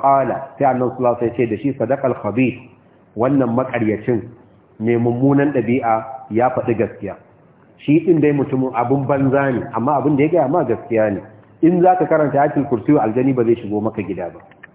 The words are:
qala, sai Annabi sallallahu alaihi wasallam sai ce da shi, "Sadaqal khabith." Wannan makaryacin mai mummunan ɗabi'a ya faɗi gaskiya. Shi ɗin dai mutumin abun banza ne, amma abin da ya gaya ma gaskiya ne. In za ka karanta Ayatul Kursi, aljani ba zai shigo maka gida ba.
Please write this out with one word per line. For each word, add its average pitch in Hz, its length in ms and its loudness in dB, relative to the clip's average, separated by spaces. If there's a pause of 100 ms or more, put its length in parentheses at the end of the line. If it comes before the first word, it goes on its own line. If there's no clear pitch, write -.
qala, 131 560 0
sai 139 80 2
Annabi 127 320 0
sallallahu 120 180 0
alaihi 117 140 -2
wasallam 107 60 -10
sai 120 100 0
ce 110 40 -2
da 139 60 -4
shi, 139 120 -4 (100)
"Sadaqal 127 440 -2
khabith." 110 360 0 (580)
Wannan 127 380 0
makaryacin 113 720 -2 (540)
mai 117 180 2
mummunan 139 560 2
ɗabi'a 113 760 -2
ya 120 200 2
faɗi 117 240 -2
gaskiya. 101 400 -4 (640)
Shi 151 280 2
ɗin 170 140 4
dai 147 120 4
mutumin 131 420 -2
abun 127 320 0
banza 139 460 2
ne, 113 100 -2 (100)
amma 120 300 0
abin 147 140 0
da 131 80 2
ya 160 60 2
gaya 160 180 2
ma 160 160 0
gaskiya 110 500 -2
ne. 90 60 -6 (420)
In 170 200 4
za 185 140 6
ka 170 100 -2
karanta 147 360 2
Ayatul 147 260 0
Kursi, 131 300 2
aljani 120 340 0
ba 123 120 0
zai 113 120 4
shigo 104 240 -4
maka 107 220 -4
gida 87 320 -8
ba. 78 60 -20 (340)